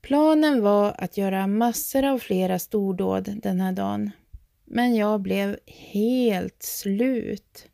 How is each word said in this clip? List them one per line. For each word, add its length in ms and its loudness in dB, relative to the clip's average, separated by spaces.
Planen 600 4
var 360 4
att 180 -6
göra 300 0
massor 580 0
av 140 0
flera 400 -2
stordåd 840 -2
den 180 -2
här 120 -2
dagen, 380 -4
men 300 0
jag 260 0
blev 460 -4
helt 960 -2
slut. 1120 -4